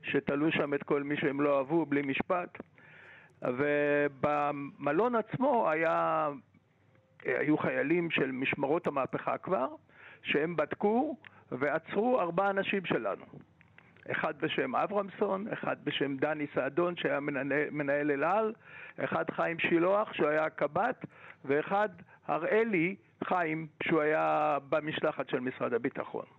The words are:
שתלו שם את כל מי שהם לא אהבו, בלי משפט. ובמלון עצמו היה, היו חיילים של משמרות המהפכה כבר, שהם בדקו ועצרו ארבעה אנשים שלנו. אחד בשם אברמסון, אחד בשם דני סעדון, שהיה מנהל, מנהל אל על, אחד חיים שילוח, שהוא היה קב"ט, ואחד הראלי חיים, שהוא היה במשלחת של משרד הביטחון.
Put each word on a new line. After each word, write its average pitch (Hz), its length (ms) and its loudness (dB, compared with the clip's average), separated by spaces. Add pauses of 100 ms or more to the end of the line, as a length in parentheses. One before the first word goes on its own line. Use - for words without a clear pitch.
שתלו 143 480 0
שם 151 220 0
את 143 100 -2
כל 143 200 0
מי 143 140 -2
שהם 139 240 -2
לא 143 160 4
אהבו, 147 280 2
בלי 143 160 0
משפט. 175 560 -2 (840)
ובמלון 147 1700 0
עצמו 233 540 2
היה, 160 600 2 (960)
היו 131 320 2
חיילים 156 540 0
של 135 200 0
משמרות 139 560 0
המהפכה 135 500 -2
כבר, 196 300 0 (560)
שהם 165 320 0
בדקו 220 600 2 (360)
ועצרו 160 680 0
ארבעה 185 300 2
אנשים 190 360 0
שלנו. 104 400 -2 (880)
אחד 156 300 0
בשם 135 340 0
אברמסון, 196 800 0
אחד - 300 -2
בשם 143 340 -2
דני 147 280 -2 (100)
סעדון, 156 420 0
שהיה 143 220 0
מנהל, 143 520 0
מנהל 147 400 0
אל 139 120 2
על, 214 300 2 (500)
אחד 165 280 0
חיים 165 280 -2
שילוח, 185 540 2
שהוא 156 140 0
היה 156 220 0
קב"ט, 156 560 -2 (400)
ואחד 165 440 2 (380)
הראלי 185 680 2 (280)
חיים, 160 440 0 (160)
שהוא 160 180 4
היה 151 560 2 (120)
במשלחת 156 600 -2
של 135 100 0
משרד 123 340 -4
הביטחון. 123 520 -4 (140)